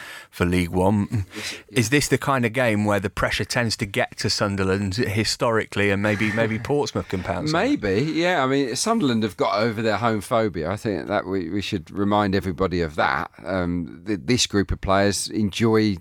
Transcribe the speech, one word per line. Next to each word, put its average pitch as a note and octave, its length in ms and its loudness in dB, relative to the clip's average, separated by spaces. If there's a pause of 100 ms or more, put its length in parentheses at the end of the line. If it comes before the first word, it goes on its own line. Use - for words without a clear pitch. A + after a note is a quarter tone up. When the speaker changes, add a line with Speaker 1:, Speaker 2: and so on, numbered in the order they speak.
(300)
Speaker 1:
for - 160 0
League F2 260 2
One. G2 540 2 (100)
Speaker 2:
Yes, - 180 -8
yeah. - 260 -4
Speaker 1:
Is A2 100 0
this C#3 200 2
the C3 80 4
kind C3+ 260 0
of A#2 100 0
game A2 320 2
where G#2 140 2
the G2 120 -2
pressure - 340 -2
tends A#2 320 -2
to A2+ 80 -4
get G#2+ 320 -2
to A2 120 -2
Sunderland G2 680 0
historically, G#2+ 920 0
and G2 120 2
maybe, G#2+ 320 0
maybe A2 260 0
Speaker 2:
<laughs> - 0 -
Speaker 1:
Portsmouth A2+ 480 -2
can F#2 160 -4
pounce G2+ 300 -2
on E3+ 80 2
it? C#4+ 200 0
Speaker 2:
Maybe, G#2 300 0
yeah. E3 320 0
I C3 40 2
mean, C3+ 280 0
Sunderland D3 480 2
have G#2 140 -2
got G#2+ 240 0
over A2+ 200 0
their A2 160 2
home A2 240 0
phobia. F#2 480 0
I G2 60 -2
think F2+ 320 -4
that G2 180 0
we, F#2 240 -4
we G2 120 -2
should F#2+ 300 -6
remind G2+ 340 2
everybody F#2 560 0
of D#2 140 -4
that. E2 340 0 (140)
Um, F2 640 -4
th-, G2+ 160 -2
this A#2+ 240 0
group G2 240 0
of F2 100 -6
players G2 480 2
enjoy G#2+ 720 2